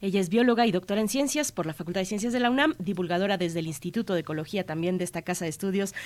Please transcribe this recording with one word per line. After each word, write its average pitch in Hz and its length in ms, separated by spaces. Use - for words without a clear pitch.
Ella 196 180
es 185 80
bióloga 233 380
y 220 60
doctora 190 280
en 220 80
ciencias 285 440
por 170 120
la 160 80
Facultad 180 300
de - 20
Ciencias 208 300
de 247 60
la 240 100
unam, 285 280
divulgadora 185 600
desde 170 220
el 160 60
Instituto 180 460
de 175 80
Ecología 156 460
también 170 320
de 180 60
esta 175 180
casa 180 240
de - 20
estudios. 196 460